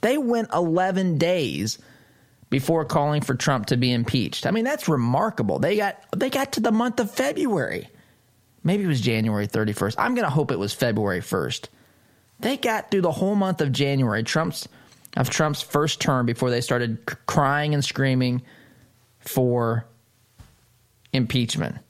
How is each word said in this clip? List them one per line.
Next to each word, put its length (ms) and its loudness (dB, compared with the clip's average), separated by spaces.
They 180 2
went 340 0
eleven 640 2
days 600 0
before 340 2
calling 360 0
for 160 -2
Trump 300 0
to 100 2
be 160 2
impeached. 540 -2
I 40 0
mean, 140 0
that's 240 -4
remarkable. 720 0
They 160 2
got, 260 -4
they 140 -2
got 240 -4
to 60 -2
the 120 2
month 260 0
of 140 -2
February. 760 -2
Maybe 180 2
it 60 0
was 120 2
January 460 0
thirty-first. 540 -2
I'm 160 0
gonna 140 0
hope 200 0
it 80 0
was 140 -2
February 480 0
first. 480 -4
They 160 -2
got 340 -4
through 120 2
the 100 2
whole 240 0
month 240 0
of 100 2
January, 540 2
Trump's, 420 -2
of 140 0
Trump's 320 0
first 380 0
term, 260 2
before 240 0
they 100 0
started 380 0
c-, 80 -8
crying 480 2
and 100 0
screaming 580 0
for 680 0
impeachment. 640 -2